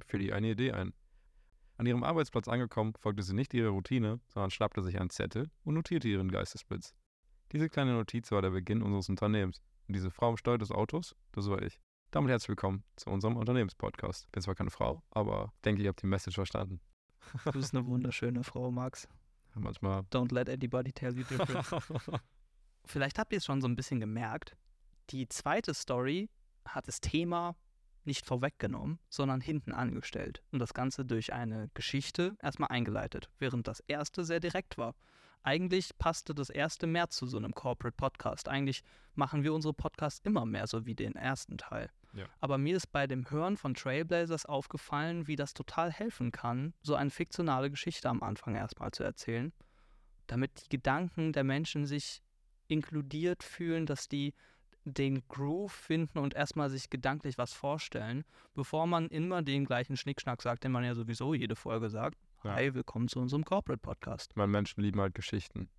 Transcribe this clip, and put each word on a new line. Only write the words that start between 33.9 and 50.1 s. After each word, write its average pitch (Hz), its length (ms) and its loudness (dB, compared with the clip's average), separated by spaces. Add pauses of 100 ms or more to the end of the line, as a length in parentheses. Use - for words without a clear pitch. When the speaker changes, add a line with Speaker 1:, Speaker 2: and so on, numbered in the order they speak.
Speaker 2:
sehr 170 140 2
direkt 175 380 -2
war. 117 180 -4 (480)
Eigentlich 175 540 2
passte - 360 0
das 143 160 -2
erste 151 380 0
mehr 170 220 2
zu - 180 -4
so 123 100 -4
einem 107 160 -2
Corporate 123 420 -4
Podcast. - 520 -2
Eigentlich 139 340 0 (320)
machen 147 300 2
wir 156 100 4
unsere 156 200 2
Podcasts - 500 -4
immer 196 220 4
mehr 104 220 0
so 113 180 -2
wie 113 100 -4
den 107 200 -4
ersten - 420 -4
Teil. - 320 -6 (240)
Speaker 1:
Ja. 101 120 -8 (140)
Speaker 2:
Aber 139 180 2
mir 151 200 4
ist - 140 -4
bei 139 160 2
dem 127 220 -2
Hören 175 280 0
von 131 160 -2
Trailblazers 165 720 0
aufgefallen, 151 840 -2
wie 151 80 0
das 139 180 -2
total - 380 0
helfen 156 400 -2
kann, 127 500 -2
so 147 140 2
eine 139 140 2
fiktionale 143 600 0
Geschichte - 380 -4
am 123 140 2
Anfang 107 340 -4
erstmal 107 360 -4
zu - 120 -6
erzählen, 120 480 -4 (760)